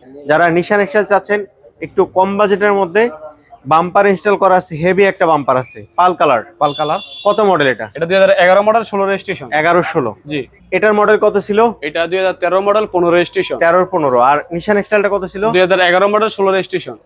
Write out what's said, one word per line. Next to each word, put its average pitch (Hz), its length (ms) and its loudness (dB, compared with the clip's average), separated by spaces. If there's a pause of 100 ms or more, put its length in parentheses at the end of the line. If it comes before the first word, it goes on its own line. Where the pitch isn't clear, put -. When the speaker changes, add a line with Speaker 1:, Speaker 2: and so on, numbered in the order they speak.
(260)
Speaker 1:
যারা 156 220 2
Nissan 175 300 0
X-Trail 202 260 0
চাচ্ছেন 202 400 -2 (360)
একটু 170 240 -2
কম 190 340 -2
বাজেটের 202 340 0
মধ্যে, 196 380 0 (560)
বাম্পার 170 400 2
ইনস্টল 196 300 0
করা 180 200 2
আছে, 175 200 -4
হেভি 180 280 2
একটা 190 220 0
বাম্পার 143 300 0
আছে, 120 300 -8 (100)
পাল 180 180 2
কালার। 139 280 2 (160)
Speaker 2:
পাল 147 180 0
কালার। 156 220 -4 (260)
Speaker 1:
কত 202 160 0
মডেল 180 260 2
এটা? 113 280 -4
Speaker 2:
এটা 160 120 -6
দুই 175 80 -2
হাজার 190 160 4
এগারো 190 320 4
মডেল, 220 200 2
ষোলো 196 240 -4
রেজিস্ট্রেশন। 185 460 -6
Speaker 1:
এগারো 165 300 2
ষোলো। 123 320 -4 (120)
Speaker 2:
জি। 147 200 -8 (240)
Speaker 1:
এটার 208 240 2
মডেল 208 240 2
কত 208 200 2
ছিল? 214 320 0 (120)
Speaker 2:
এটা 165 240 -4
দুই 185 120 -4
হাজার 185 140 0
তেরো 180 280 0
মডেল, 202 260 0
পনেরো 175 240 0
রেজিস্ট্রেশন। 175 480 -2
Speaker 1:
তেরোর 170 280 2
পনেরো। 147 320 0
আর 135 200 4 (140)
Nissan 175 300 -2
X-Trailটা 208 260 0
কত 190 160 -4
ছিল? 196 260 -4
Speaker 2:
দুই 180 100 2
হাজার 185 200 2
এগারো 180 280 2
মডেল, 214 200 0
ষোলো 196 220 -2
রেজিস্ট্রেশন। 175 560 -4